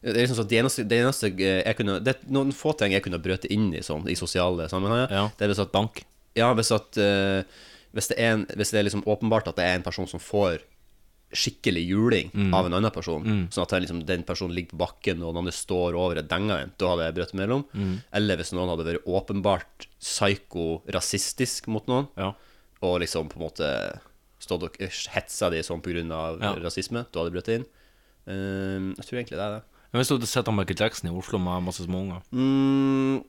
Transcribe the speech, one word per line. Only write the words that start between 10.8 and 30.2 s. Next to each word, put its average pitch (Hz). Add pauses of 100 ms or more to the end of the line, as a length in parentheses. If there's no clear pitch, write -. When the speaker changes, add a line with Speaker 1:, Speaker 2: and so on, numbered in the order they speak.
Speaker 1:
skikkelig 87
juling 107
Speaker 2:
Mm. 98
Speaker 1:
av 92
en 87
annen 104
person, 85
Speaker 2:
Mm. 101
Speaker 1:
sånn 117
at 104
den 92
liksom, 87
den 85
personen 87
ligger 90
på 80
bakken, 87
og 82
den 85
andre 87
står 87
over 87
og 76
denger 92
en, 67
da 92
hadde 87
jeg 80
brøt 85
mellom. 110 (100)
Speaker 2:
Mm. 98 (100)
Speaker 1:
Eller 104
hvis 82
noen 90
hadde 82
vært 85
åpenbart 95 (140)
psyko-rasistisk -
mot 110
noen, 131 (100)
Speaker 2:
Ja. 95 (480)
Speaker 1:
og 90
liksom 82
på -
en 80
måte 60 (420)
stått 87
og 82
hetsa -
de 82
sånn 85
på 90
grunn 85
av 80
Speaker 2:
Ja. 104
Speaker 1:
rasisme, 95
da -
hadde 85
jeg 90
brøt 113
inn. 120 (640)
Ehm, 95
jeg -
tror 123
egentlig 117
det -
er 104
det. 110 (300)
Speaker 2:
Men 120
hvis 127
du 143
hadde 117